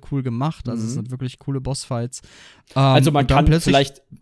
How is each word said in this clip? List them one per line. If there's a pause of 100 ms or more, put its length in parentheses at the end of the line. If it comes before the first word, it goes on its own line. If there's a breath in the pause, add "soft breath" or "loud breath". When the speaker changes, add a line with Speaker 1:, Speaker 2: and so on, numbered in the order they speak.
(100)
Speaker 1:
cool
gemacht.
Also
es
Speaker 2:
Mhm.
Speaker 1:
sind
wirklich
coole
Bossfights. (520 loud breath)
Ähm,
Speaker 2:
Also
man
Speaker 1:
und
dann
Speaker 2:
kann
Speaker 1:
plötzlich
Speaker 2:
vielleicht, (200)